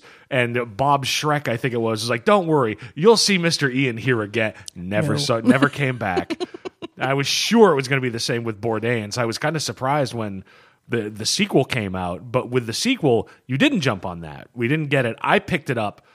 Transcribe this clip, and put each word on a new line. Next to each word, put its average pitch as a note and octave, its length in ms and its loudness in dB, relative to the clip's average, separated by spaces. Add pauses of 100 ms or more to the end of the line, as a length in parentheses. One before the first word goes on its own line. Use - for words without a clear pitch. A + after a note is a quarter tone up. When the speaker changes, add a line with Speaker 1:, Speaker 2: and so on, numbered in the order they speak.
(300)
Speaker 1:
and A#2+ 460 -2
Bob C#3 280 2
Schreck, D3 440 -2
I A#2 100 0
think A#2+ 160 -4
it A#2+ 60 -2
was, A2 220 -2
was A#2 80 -2
like, A#2 140 -2
"Don't G#3 220 4
worry, C3 320 2 (160)
you'll G#3 240 6
see G3 180 2
Mister E3 340 0
Ian B2 280 0
here A2+ 240 2
again." G#2+ 320 -2 (200)
Never F#2+ 380 -2
Speaker 2:
No. G#2+ 60 0
Speaker 1:
saw, A#2+ 220 0
never C3+ 280 6
came C3 300 -2
back. F#2 500 -4
Speaker 2:
<laughs> - 40 -20 (460)
Speaker 1:
I C3 160 0
was C#3 120 0
sure G#3 460 6
it C#3+ 40 2
was C3+ 120 -2
gonna C#3 120 0
be B2+ 80 0
the A2+ 120 -4
same A#2 240 -2
with G#2+ 160 -6
Bourdain, A2 520 -2
so B2 100 -2
I - 20 0
was A2+ 140 -4
kinda D#3 220 -2
surprised C3 540 -2
when G2+ 300 -8 (440)
the, A2+ 200 -2
the G#2+ 180 -10
sequel G3 380 2
came G2 300 -4
out, F2+ 380 -6
but A#2+ 180 -2
with B2 160 -2
the A#2 60 -6
sequel, D3+ 560 0 (180)
you B2+ 100 -4
didn't A#3+ 240 2
jump A#2 240 -2
on F2 180 -8
that. D2 320 -16
We A#2 120 -2
didn't D3+ 220 0
get C3+ 180 2
it. A2 140 -4
I D#3+ 180 2
picked - 320 -4
it A#2+ 80 -2
up, G#2 260 -6 (100)